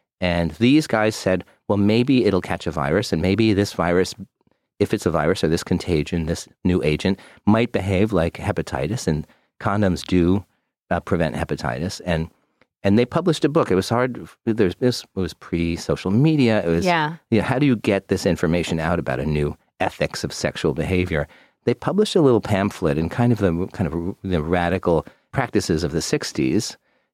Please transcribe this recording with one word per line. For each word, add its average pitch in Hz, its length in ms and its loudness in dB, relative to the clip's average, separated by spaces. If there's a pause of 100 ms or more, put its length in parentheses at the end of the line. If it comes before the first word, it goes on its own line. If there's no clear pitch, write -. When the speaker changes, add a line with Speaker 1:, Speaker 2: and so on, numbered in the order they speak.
(200)
Speaker 1:
And 87 320 0
these 135 360 2
guys 110 280 0
said, 92 280 0 (240)
"Well, 101 100 0
maybe 117 480 4
it'll 95 160 2
catch 87 240 -6
a 85 60 -4
virus, 78 420 -2
and 82 80 0
maybe 101 320 2
this 98 200 0
virus, 87 420 0 (640)
if 101 140 0
it's 104 120 0
a 90 60 0
virus 80 320 2
or 82 40 4
this 80 160 0
contagion, 85 600 -2
this 80 220 -4 (160)
new 90 200 2
agent, 78 360 0 (260)
might 113 260 4
behave 98 420 0
like 85 240 0
hepatitis, 80 720 -4
and 76 200 -2 (320)
condoms 101 460 0
do, 90 380 2 (460)
uh, 87 100 -2
prevent 85 360 -2
hepatitis." 71 720 -6
And, 82 240 -2 (540)
and 101 140 4
they 120 80 4
published 170 400 0
a 151 40 2
book. 147 200 0
It 95 60 2
was 92 140 0
hard. 117 380 -2 (180)
There's, 107 300 0
this - 280 -2 (120)
was 90 180 -4
pre-social 85 800 -4
media. 123 540 4
It 85 40 0
was, 82 160 2
Speaker 2:
Yeah. 165 300 0 (140)
Speaker 1:
you 113 100 4
know, 90 60 2
how 123 140 0
do 147 60 2
you 131 100 4
get 98 320 0
this 92 180 0
information 85 540 0
out 82 200 0
about 64 200 -4
a 69 60 -4
new 76 300 -2 (240)
ethics - 440 -4
of 82 100 -6
sexual - 400 -2
behavior? 80 540 -2 (380)
They 120 100 -8
published 196 400 0
a 190 60 4
little 123 200 6
pamphlet 95 560 0
in 82 120 -2
kind 120 220 2
of 113 80 2
the, 90 280 0
kind 80 240 -4
of 85 320 -6
the 90 180 -2
radical 87 640 0 (260)
practices 95 520 0
of 76 100 -4
the 80 80 -2
sixties, 80 720 -2 (380)